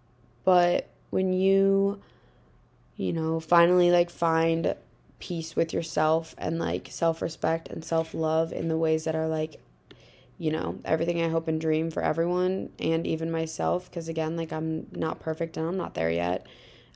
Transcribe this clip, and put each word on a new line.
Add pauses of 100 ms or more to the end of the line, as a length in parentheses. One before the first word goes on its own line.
(440)
but (200)
when
you, (920)
you
know,
finally,
like,
find (460)
peace
with
yourself
and,
like,
self-respect
and
self-love
in
the
ways
that
are,
like, (800)
you
know,
everything
I
hope
and
dream
for
everyone
and
even
myself,
'cause
again,
like,
I'm
not
perfect
and
I'm
not
there
yet, (500)